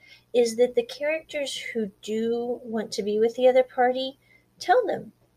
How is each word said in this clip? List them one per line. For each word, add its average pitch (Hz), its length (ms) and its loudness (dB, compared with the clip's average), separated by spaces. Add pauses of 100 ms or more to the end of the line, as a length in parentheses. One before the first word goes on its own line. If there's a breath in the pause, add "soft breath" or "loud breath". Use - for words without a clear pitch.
(340 soft breath)
is 233 220 2
that 247 200 2
the 233 100 0
characters 294 720 -6
who 220 300 -6 (140)
do 233 600 -4
want 220 300 -6
to 202 100 -4
be 208 160 0
with 233 160 2
the 254 140 6
other 254 140 6
party 254 560 -2 (380 soft breath)
tell 440 280 2
them, - 260 -6 (260)